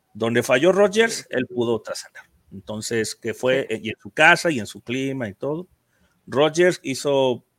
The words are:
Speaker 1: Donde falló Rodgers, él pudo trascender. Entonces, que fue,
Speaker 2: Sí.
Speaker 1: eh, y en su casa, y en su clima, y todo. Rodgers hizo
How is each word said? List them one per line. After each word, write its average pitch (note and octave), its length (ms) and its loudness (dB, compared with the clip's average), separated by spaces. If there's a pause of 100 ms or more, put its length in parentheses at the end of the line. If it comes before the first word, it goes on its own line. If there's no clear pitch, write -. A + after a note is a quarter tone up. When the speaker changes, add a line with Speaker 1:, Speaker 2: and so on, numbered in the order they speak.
(140)
Speaker 1:
Donde A#2 300 0
falló C#3 300 4
Rodgers, G#3 560 2
él B2+ 180 -2
pudo A#2 340 -2
trascender. - 420 -14 (280)
Entonces, G#2+ 640 -6
que A2 200 -8
fue, C3 340 0
Speaker 2:
Sí. A2 60 -4
Speaker 1:
eh, G#2 80 -8
y A2 60 -6
en G#2 120 -8
su G#2 80 -16
casa, E3+ 400 4
y C#3 100 -2
en G2+ 60 -6
su - 160 -16
clima, C3 480 -6
y F#2 60 -14
todo. D#3 320 -6 (580)
Rodgers D#3 560 2
hizo C3+ 640 -2 (140)